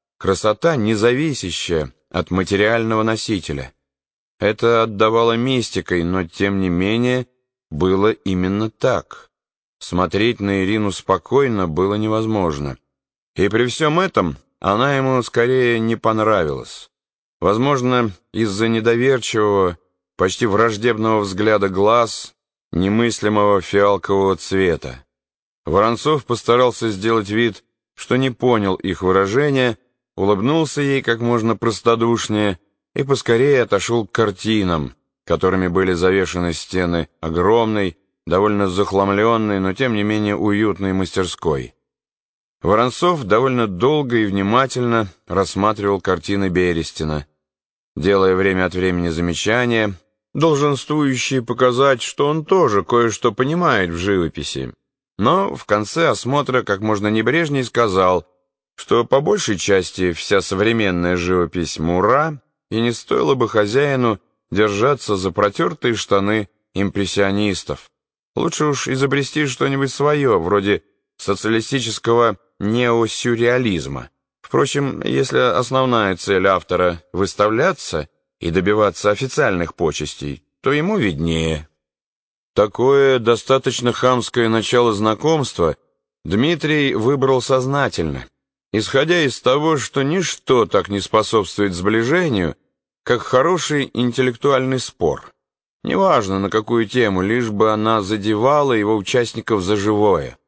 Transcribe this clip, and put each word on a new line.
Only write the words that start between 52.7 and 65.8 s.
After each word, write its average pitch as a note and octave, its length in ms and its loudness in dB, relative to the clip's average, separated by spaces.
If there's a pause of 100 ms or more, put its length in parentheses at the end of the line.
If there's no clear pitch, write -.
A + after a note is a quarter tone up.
кое-что A#2 480 0
понимает C3 560 0
в E2+ 80 -6
живописи. D#2+ 760 -4 (440)
Но F3 360 0
в B2+ 120 -14
конце G#2+ 420 0
осмотра B2+ 560 0
как G2 160 -2
можно G#2 300 0
небрежней C3 560 0
сказал, F#2 600 2 (500)
что - 280 0
по C3+ 160 2
большей D#3+ 380 -2
части F#2 560 0
вся F#2+ 280 0
современная F#2+ 760 0
живопись F2 640 -2
мура, A2+ 600 0 (300)
и G#2+ 80 -2
не A#2 140 0
стоило - 420 0
бы A#2+ 140 0
хозяину A#2+ 720 0 (300)
держаться G#2+ 640 0
за F#2 140 -2
протёртые A#2+ 640 -2